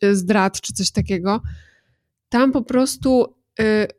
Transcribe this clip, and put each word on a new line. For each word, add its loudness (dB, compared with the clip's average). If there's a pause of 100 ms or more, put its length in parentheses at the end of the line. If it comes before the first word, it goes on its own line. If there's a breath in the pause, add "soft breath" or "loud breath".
y, 4
zdrad 0
czy -10
coś -4
takiego. -2 (880 loud breath)
Tam 2
po 0
prostu, 0 (260)
y, 2 (120)